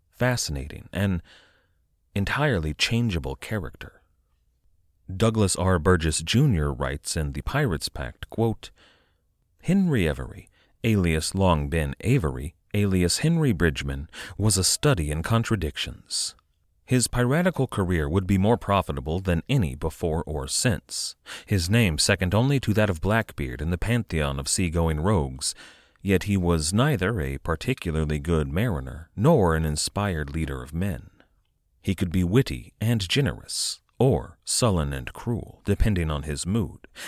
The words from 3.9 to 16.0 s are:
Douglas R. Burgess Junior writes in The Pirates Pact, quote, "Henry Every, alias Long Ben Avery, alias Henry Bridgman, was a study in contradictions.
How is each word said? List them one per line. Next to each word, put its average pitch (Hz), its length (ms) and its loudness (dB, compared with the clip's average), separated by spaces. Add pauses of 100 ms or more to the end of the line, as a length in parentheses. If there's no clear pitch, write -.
Douglas 110 420 2
R. 90 220 2
Burgess 80 440 2
Junior 87 500 2
writes 67 440 -6
in 73 160 -2
The 71 100 -6
Pirates 120 460 -2
Pact, - 420 -10
quote, 113 400 -2 (880)
"Henry 165 480 2
Every, - 400 -6 (340)
alias 87 520 2
Long 85 340 4
Ben 73 320 0
Avery, 78 540 -2 (180)
alias 95 460 2
Henry 156 340 2
Bridgman, 69 560 -2 (300)
was 101 180 2
a 92 80 2
study 90 460 2
in 78 120 -2
contradictions. - 1120 -2 (520)